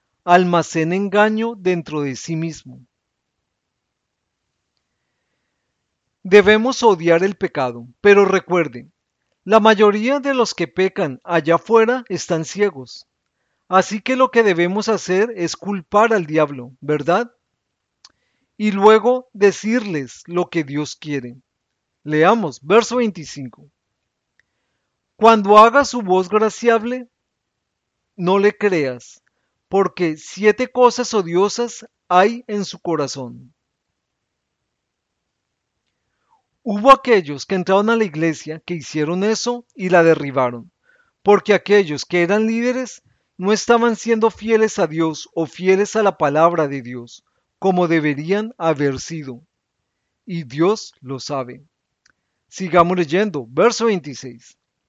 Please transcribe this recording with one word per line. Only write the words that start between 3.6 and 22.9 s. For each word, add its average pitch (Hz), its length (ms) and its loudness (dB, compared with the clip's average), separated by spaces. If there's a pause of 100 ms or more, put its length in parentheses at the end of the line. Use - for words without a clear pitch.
Debemos 208 600 4
odiar 170 400 4
el 196 120 -2
pecado, 120 520 -6 (140)
pero 202 240 6
recuerde, 170 640 -2 (560)
la 226 160 4
mayoría 214 580 2
de 277 140 -4
los 247 200 -2
que 175 140 -6
pecan 185 560 -4
allá 165 320 0
afuera 226 540 0
están 170 340 -4
ciegos. 156 640 -6 (640)
Así 190 320 0
que 262 160 -4
lo 254 120 2
que 233 140 2
debemos 190 460 0
hacer 202 480 -2
es 170 180 -6
culpar 208 580 0
al 190 120 0
diablo, 143 560 -4
¿verdad? 151 500 -2 (1300)
Y 208 140 0
luego 214 600 4
decirles 202 960 -2
lo 175 240 -4
que 165 160 -4
Dios 143 320 -8
quiere. 131 400 -10 (680)
Leamos, 160 580 0
verso 220 360 0